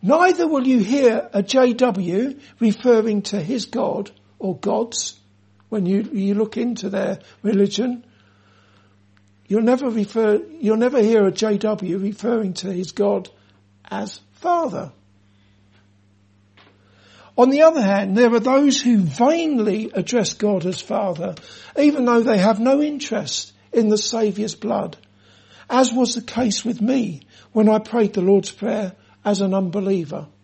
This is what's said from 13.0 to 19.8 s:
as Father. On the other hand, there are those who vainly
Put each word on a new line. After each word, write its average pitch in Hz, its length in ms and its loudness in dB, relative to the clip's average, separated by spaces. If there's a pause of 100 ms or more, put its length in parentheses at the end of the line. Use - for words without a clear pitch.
as 196 360 -10 (140)
Father. 302 580 -4 (2500)
On 254 140 6
the 285 120 4
other 320 200 6
hand, 196 340 0
there 233 160 4
are 240 60 4
those 262 420 2
who 240 180 2
vainly 220 960 0